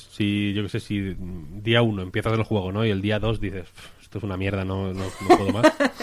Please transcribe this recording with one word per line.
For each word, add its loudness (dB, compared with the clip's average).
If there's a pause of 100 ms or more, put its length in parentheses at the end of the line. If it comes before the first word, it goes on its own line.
(120)
Si, 0
yo -2
qué -6
sé, -4
si -4
día 0
uno 2
empiezas -2
el 2
juego, 0
¿no? 0
Y 2
el 0
día 0
dos 0
dices, -6
"Pf, -20
esto -10
es -8
una -4
mierda, 0
no, -2
no, -4
no 6
puedo 0
más". 6 (300)